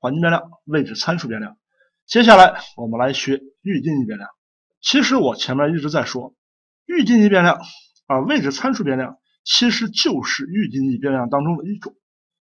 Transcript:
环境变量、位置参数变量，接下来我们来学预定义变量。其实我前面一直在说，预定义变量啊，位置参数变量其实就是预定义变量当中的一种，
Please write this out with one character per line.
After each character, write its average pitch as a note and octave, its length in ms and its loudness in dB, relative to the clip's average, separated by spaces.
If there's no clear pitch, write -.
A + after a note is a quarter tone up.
环 B2+ 140 -4
境 D#3+ 60 -4
变 E3+ 100 2
量、 E3+ 200 -4
位 D3 200 -2
置 A2 120 -12
参 E3+ 220 -4
数 C#3 100 -8
变 A2+ 120 -8
量， G#2+ 160 -14
接 A#3 180 4
下 A3 120 10
来 F#3 260 8
我 A#2 100 -10
们 A2+ 120 -6
来 C3 140 0
学 C3+ 280 -4
预 F3+ 180 -4
定 D3 200 -2
义 B2 40 0
变 G#2 140 -8
量。 G2+ 100 -16
其 - 220 0
实 - 140 0
我 C3 200 0
前 C3 200 -4
面 D3 180 0
一 E3+ 40 -2
直 D3 120 -6
在 C#3+ 140 -2
说， - 300 -12
预 E4+ 180 0
定 A3+ 180 6
义 G#3 80 6
变 F#3 120 4
量 F3 160 4
啊， C3 140 0
位 A#3+ 220 -2
置 C#3 100 -4
参 B3+ 220 -4
数 F3 100 -6
变 C3 140 -2
量 B2+ 180 -8
其 - 260 0
实 A3+ 180 -4
就 F3 360 -2
是 - 220 -6
预 F#3+ 220 -4
定 C3+ 220 -2
义 A#2+ 80 -2
变 C#3 140 -4
量 B2+ 180 -4
当 C#3 140 -2
中 E3 120 -2
的 D3 80 -10
一 G3+ 140 -8
种， - 160 -16